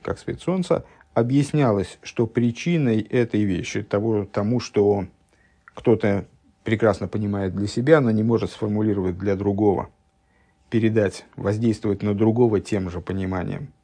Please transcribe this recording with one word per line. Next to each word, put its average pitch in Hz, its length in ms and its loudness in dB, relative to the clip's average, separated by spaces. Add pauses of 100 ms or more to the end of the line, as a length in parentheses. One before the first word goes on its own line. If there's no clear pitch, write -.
как - 160 -6
свет - 220 -10
солнца», 175 440 -2 (280)
объяснялось, 120 880 0
что - 240 -2
причиной 120 760 0
этой 113 420 0
вещи, 95 380 -4
того, 104 420 -2
тому, 107 340 -2
что 101 480 2 (580)
кто-то 101 640 0 (380)
прекрасно 107 420 0
понимает 101 480 -4
для 101 140 -2
себя, 147 320 4
но 120 100 2
не 110 140 2
может 110 260 0
сформулировать 104 680 -2
для 98 200 -2
другого, 101 540 0 (800)
передать, 110 540 0 (120)
воздействовать 107 640 -2
на 104 120 0
другого 110 440 4
тем 92 320 -4
же 87 100 -8
пониманием. 95 680 -6 (160)